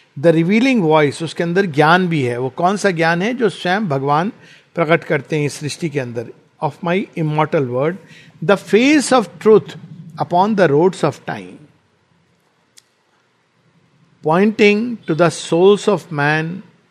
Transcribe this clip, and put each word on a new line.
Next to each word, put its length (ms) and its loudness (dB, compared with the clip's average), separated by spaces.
The 120 4
revealing 500 2
voice, 400 2
उसके 200 -6
अंदर 240 0
ज्ञान 420 2
भी 140 -2
है। 160 -2
वो 100 -4
कौन 280 -2
सा 140 -2
ज्ञान 320 0
है? 120 -2
जो 140 -2
स्वयं 400 -4
भगवान 440 -2
प्रकट 300 0
करते 340 -4
हैं 80 -2
इस 80 -6
सृष्टि 340 -8
के 120 -6
अंदर। 260 -8
"Of 80 -4
my 200 -2
immortal 500 -2
word, 280 -2
the 120 2
face 380 4
of 100 4
truth 460 2
upon 340 0
the 140 4
roads 340 2
of 100 0
time, 420 -14
pointing 680 2
to 60 -2
the 140 2
souls 360 4
of 120 0
man, 440 -2